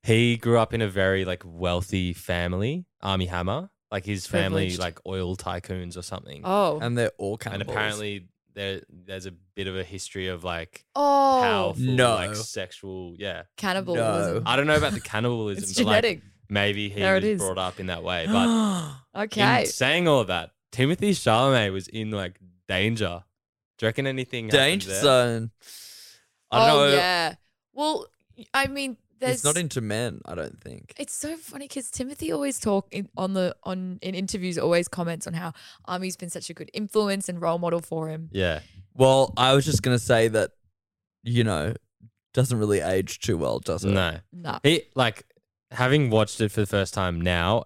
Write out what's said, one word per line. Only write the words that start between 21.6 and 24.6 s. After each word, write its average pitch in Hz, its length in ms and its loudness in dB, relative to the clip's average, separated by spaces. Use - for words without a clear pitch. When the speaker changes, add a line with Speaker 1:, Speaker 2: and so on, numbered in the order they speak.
Speaker 1:
was 95 140 -6
in, 110 240 -6
like, 92 280 -6
danger. 98 560 0
Do 113 60 -2
you - 20 4
reckon 135 180 -2
anything 131 400 -6
happened 131 140 4
Speaker 3:
Danger 175 320 2